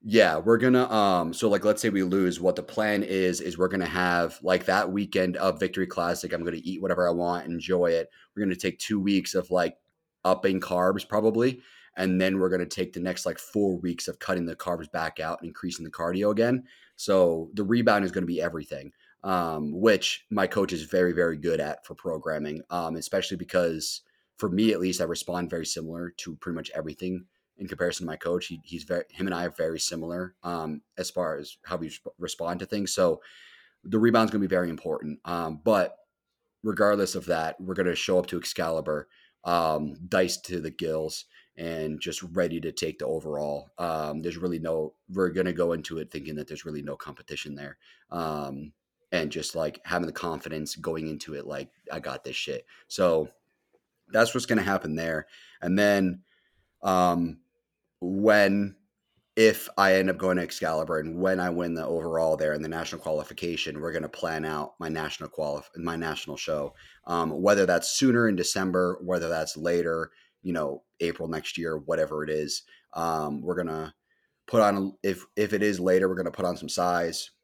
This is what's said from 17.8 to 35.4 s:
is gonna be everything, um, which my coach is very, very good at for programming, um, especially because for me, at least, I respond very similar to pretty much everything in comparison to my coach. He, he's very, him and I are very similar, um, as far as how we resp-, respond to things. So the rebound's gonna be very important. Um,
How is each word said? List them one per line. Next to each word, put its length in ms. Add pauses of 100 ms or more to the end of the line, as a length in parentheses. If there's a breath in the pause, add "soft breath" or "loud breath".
is 80
gonna 140
be 140
everything, 520 (320 soft breath)
um, 480
which 580
my 160
coach 260
is 120
very, 300
very 220
good 220
at 260
for 120
programming, 760
um, 240
especially 440
because 640 (340)
for 120
me, 240
at 60
least, 220
I 40
respond 460
very 160
similar 520
to 180
pretty 180
much 220
everything 500 (320)
in 80
comparison 380
to 20
my 120
coach. 300
He, 160
he's 200
very, 240
him 180
and 80
I 120
are 40
very 300
similar, 640
um, 400 (160)
as 100
far 300
as 260
how 140
we 100
resp-, 300
respond 420
to 60
things. 260
So 300 (600 loud breath)
the 160
rebound's 320
gonna 120
be 40
very 220
important. 560
Um, 400